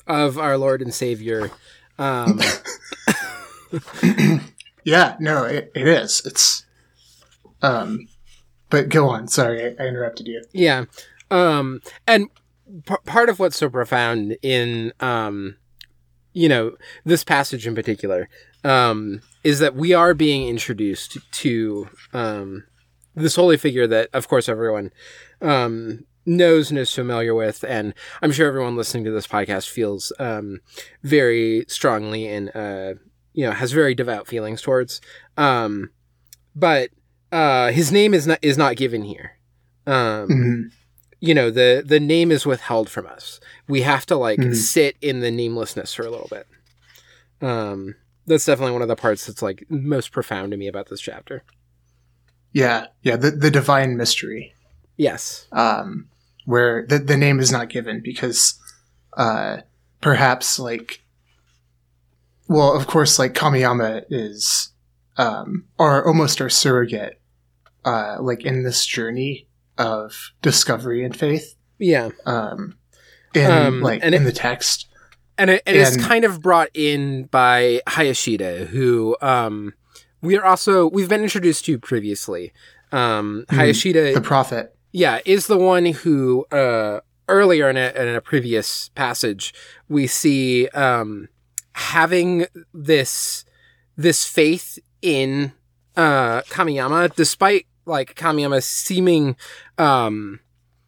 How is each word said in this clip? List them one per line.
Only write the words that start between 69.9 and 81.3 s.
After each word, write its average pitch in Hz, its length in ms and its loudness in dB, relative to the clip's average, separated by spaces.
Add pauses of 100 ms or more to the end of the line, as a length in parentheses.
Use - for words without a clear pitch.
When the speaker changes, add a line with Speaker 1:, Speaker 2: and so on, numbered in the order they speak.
Speaker 2:
discovery 123 640 0
and 123 120 -8
faith. 151 380 -4 (240)
Speaker 1:
Yeah. 143 320 2 (160)
Speaker 2:
Um, 113 500 -6 (580)
in, 143 160 6
Speaker 1:
Um, 143 300 4
Speaker 2:
like, 113 220 0
Speaker 1:
and 165 120 4
Speaker 2:
in 151 80 4
Speaker 1:
it, - 40 2
Speaker 2:
the 123 60 0
text. - 540 -4 (520)
Speaker 1:
and 196 120 2
it, 190 160 4
it 196 80 2
is 127 220 6
Speaker 2:
And - 80 -2
Speaker 1:
kind 233 200 4
of 180 180 0
brought 170 320 4
in 143 500 -2
by 123 640 4
Hayashida, 101 800 -2
who, 117 560 0
um, 113 500 0 (480)
we 180 180 2
are 208 60 -2
also, 185 420 4
we've 180 220 0
been 214 140 2
introduced 180 420 0